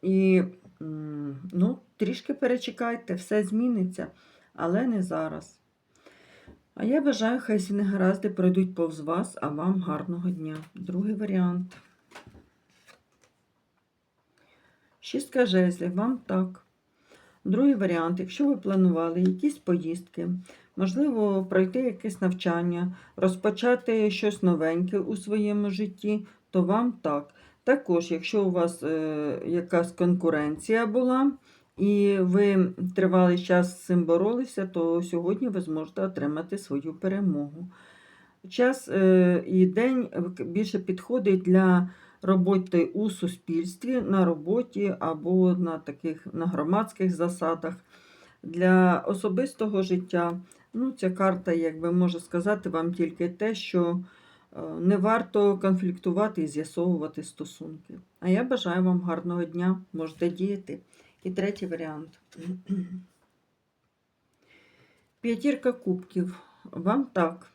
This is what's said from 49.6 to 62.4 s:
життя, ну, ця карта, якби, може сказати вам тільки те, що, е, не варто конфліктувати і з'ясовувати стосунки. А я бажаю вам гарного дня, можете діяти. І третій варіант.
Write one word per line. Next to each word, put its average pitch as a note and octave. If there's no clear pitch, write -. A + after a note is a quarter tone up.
життя, F3+
ну, B3+
ця F#3+
карта, F#3
якби, E3
може F3+
сказати F#3
вам E3
тільки F3
те, G#3+
що, F3
е, -
не F#3
варто G3+
конфліктувати F#3+
і D#3
з'ясовувати D#3
стосунки. -
А F3
я G3
бажаю F#3
вам F3+
гарного F3
дня, F3
можете D#3+
діяти. F#3+
І F#3+
третій G3
варіант. D#3+